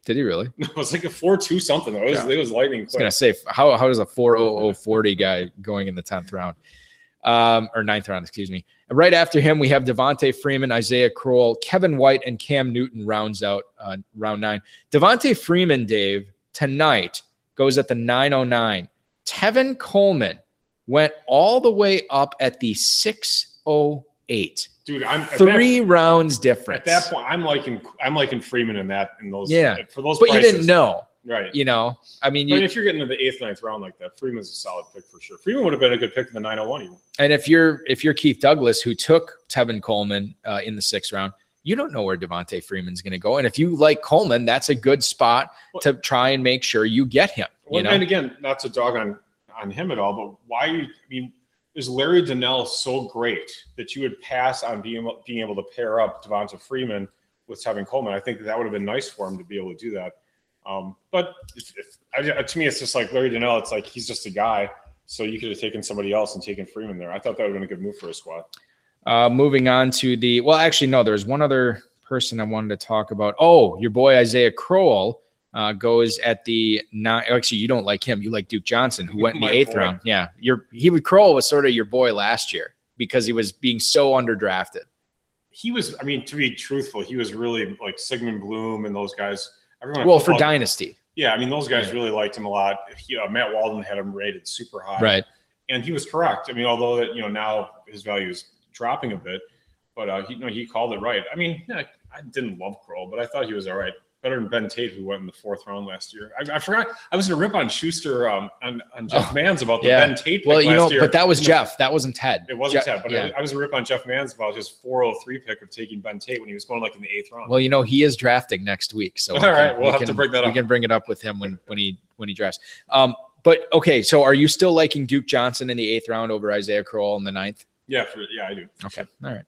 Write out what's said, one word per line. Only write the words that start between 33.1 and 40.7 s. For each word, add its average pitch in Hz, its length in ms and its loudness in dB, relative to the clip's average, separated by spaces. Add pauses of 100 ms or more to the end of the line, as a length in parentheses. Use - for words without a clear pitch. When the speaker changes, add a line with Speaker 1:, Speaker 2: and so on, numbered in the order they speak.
Speaker 2:
eighth, 131 180 -2
ninth 104 200 -8
round 107 220 -8
like 92 160 -16
that, 90 180 -16
Freeman's 117 320 -8
a - 60 -18
solid 90 360 -12
pick 98 140 -20
for - 160 -20
sure. - 160 -20
Freeman 240 260 -2
would 165 80 -2
have 143 80 -4
been 123 140 2
a 120 40 -2
good 117 180 -4
pick 127 140 -4
in 117 40 -20
the 110 60 -10
nine 110 180 -6
oh 110 100 -6
one 139 140 -8
even. - 160 -20 (220)
Speaker 1:
And 143 120 4
if 147 160 0
you're, 160 380 6
if 131 180 -2
you're 151 120 4
Keith 143 240 2
Douglas, 135 420 4
who 120 140 -2
took 165 380 2 (140)
Tevin 117 360 -2
Coleman, 101 500 -2 (120)
uh, 104 200 -4
in 107 100 -8